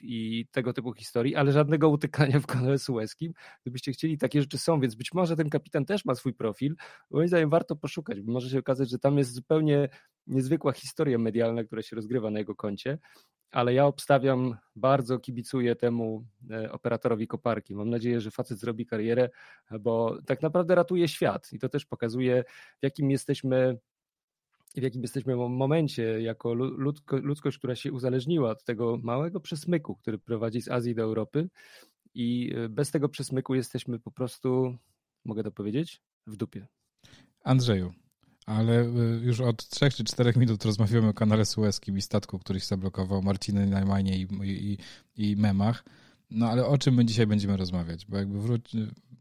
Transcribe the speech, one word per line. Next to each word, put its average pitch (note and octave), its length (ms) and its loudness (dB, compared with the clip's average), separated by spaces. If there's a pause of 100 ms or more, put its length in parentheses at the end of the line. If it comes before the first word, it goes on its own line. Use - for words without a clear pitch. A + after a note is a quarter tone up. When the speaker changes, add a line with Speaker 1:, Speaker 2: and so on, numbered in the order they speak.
Speaker 1:
i A2+ 480 -6
tego B2 220 -2
typu A#2+ 200 -6
historii, A#2+ 440 -2
ale C#3+ 160 4
żadnego D3+ 360 4
utykania C#3+ 520 2
w - 60 -8
kanale C3 320 0
sueskim. B2+ 540 -4 (300)
Gdybyście B2+ 300 -8
chcieli, D#3+ 260 -2
takie D3 220 2
rzeczy C#3 180 -2
są, E3 220 2
więc B2 140 0
być A#2 200 -12
może E3+ 220 0
ten D#3 140 0
kapitan D3 340 -2
też G3 200 -2
ma C3 100 0
swój A#2+ 200 -4
profil. C3 400 -2 (360)
Moim E3 180 2
zdaniem E3 220 4
warto E3 260 2
poszukać, C#3+ 440 -8
bo A2 120 -4
może B2 180 -2
się C3+ 80 0
okazać, B2+ 320 0
że B2 80 -4
tam C#3+ 200 4
jest B2 160 2
zupełnie C#3+ 540 2 (380)
niezwykła C3+ 460 0
historia C3+ 460 -2
medialna, A#2 460 0
która A2 180 -8
się - 140 -10
rozgrywa A2 340 -2
na G#2+ 80 -2
jego G#2 160 -6
koncie, A2 440 -6 (520)
ale B2 240 2
ja C#3 120 6
obstawiam, C3 680 2 (200)
bardzo B2+ 420 2
kibicuję A#2+ 580 -2
temu, A#2 500 -2 (240)
e, A2 220 -8
operatorowi A2+ 540 -2
koparki. G#2+ 480 -4
Mam G#2 160 -4
nadzieję, A#2+ 300 0
że G#2+ 100 -8
facet A#2+ 280 -8
zrobi A#2 280 -6
karierę, A#2 440 0 (500)
bo A2+ 460 0
tak C3 160 -2
naprawdę E3+ 320 2
ratuje F3 340 4
świat - 440 -2
i B2 60 -12
to B2+ 100 -4
też - 180 -4
pokazuje, B2 580 0 (360)
w - 20 -6
jakim C#3 280 0
jesteśmy, C3 680 0 (960)
w B2+ 60 -4
jakim B2 200 -2
jesteśmy B2 340 -4
mo-, A#2+ 120 -2
momencie B2+ 760 0
jako A2+ 320 -4
lu-, C3 220 -2
ludzko-, C#3 460 -2
ludzkość, C#3+ 360 -4
która B2+ 180 -4
się C#3+ 160 -6
uzależniła C3 580 0
od - 140 -8
tego A#2 380 0
małego D3 380 -2
przesmyku, D#3+ 560 -4
który G#2+ 220 -6
prowadzi A2+ 440 -4
z - 60 -12
Azji A#2+ 260 -2
do A2+ 80 -2
Europy A2 460 -2 (680)
i, A#2+ 420 -2
e, A#2 120 -4
bez C#3+ 220 -2
tego D3 180 0
przesmyku C3+ 460 -4
jesteśmy A#2+ 440 -4
po - 120 -14
prostu, B2+ 640 -2 (480)
mogę A2 180 -4
to G2+ 80 -4
powiedzieć, G#2+ 520 -4 (240)
w G#2+ 100 -14
dupie. G#2 300 -8 (800)
Speaker 2:
Andrzeju, A#2 480 4 (580)
ale, A2+ 300 4
e, A#2+ 60 2 (360)
już A#2+ 180 2
od A#2+ 280 0
trzech - 260 2
czy A2+ 100 -4
czterech A#2+ 320 4
minut A2+ 280 4
rozmawiamy A2 440 4
o G#2 60 2
kanale G#2+ 300 4
sueskim G2+ 540 0
i F#2+ 40 -2
statku, - 360 -2
który F#2+ 220 -6
się - 60 -10
zablokował, F#2+ 560 -2
Marcinie G2+ 440 0
Najmanie G2 520 2
i, F#2 40 -2
i, G2 500 -6
i, - 580 -6
i G#2 60 2
memach. G#2 480 2 (460)
No A2+ 180 0
ale A#2+ 180 2
o C#3 120 4
czym C3 160 4
my B2 100 6
dzisiaj A2+ 220 4
będziemy G2+ 300 2
rozmawiać? F2 500 -4
Bo G2 100 -6
jakby G2+ 240 -2
wróć-, A#2 360 -2 (440)